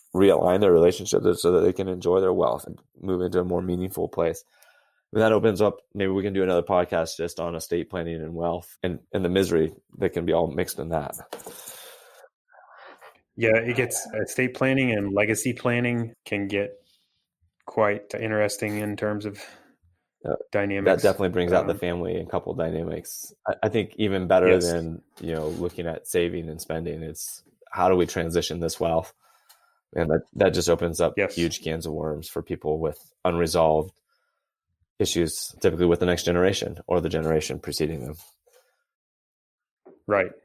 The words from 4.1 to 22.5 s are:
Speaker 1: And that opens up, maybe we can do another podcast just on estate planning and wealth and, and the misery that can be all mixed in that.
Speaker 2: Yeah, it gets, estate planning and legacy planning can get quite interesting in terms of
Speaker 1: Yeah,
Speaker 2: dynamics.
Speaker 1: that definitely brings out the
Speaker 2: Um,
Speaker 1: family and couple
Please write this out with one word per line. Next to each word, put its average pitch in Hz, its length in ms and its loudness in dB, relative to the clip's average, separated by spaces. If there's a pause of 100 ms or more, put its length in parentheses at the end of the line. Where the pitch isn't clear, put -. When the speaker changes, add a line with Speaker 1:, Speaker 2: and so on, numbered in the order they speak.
Speaker 1:
And 107 80 0
that 110 120 6
opens 104 280 4
up, 104 180 2 (140)
maybe 98 200 -2
we 95 100 0
can 101 100 -4
do 95 120 0
another 87 180 2
podcast 90 540 0
just 82 240 -6
on 85 160 -6
estate 85 340 -4
planning 82 320 -6
and 80 120 -10
wealth 85 480 -4
and, 82 180 -4 (120)
and 98 120 -2
the 87 40 2
misery 87 460 2 (240)
that 95 140 0
can 85 120 -4
be 85 80 0
all 82 140 2
mixed 80 320 -6
in 80 120 -6
that. 80 260 -4 (2250)
Speaker 2:
Yeah, 113 200 4
it 117 200 0
gets, - 300 -2 (160)
estate 127 320 -2
planning 131 380 2
and 101 200 -2
legacy 107 400 0
planning 120 640 -2 (100)
can 101 240 -4
get 101 220 0 (960)
quite 104 520 0
interesting 107 600 -2
in 104 180 -4
terms 104 280 -4
of 98 180 -10 (800)
Speaker 1:
Yeah, - 100 -2 (160)
Speaker 2:
dynamics. 98 520 2
Speaker 1:
that - 0 -
definitely 95 280 2
brings 87 220 0
out 90 140 4
the 95 60 -2
Speaker 2:
Um, 101 60 -4
Speaker 1:
family 87 380 -4
and 87 140 -8
couple - 240 -6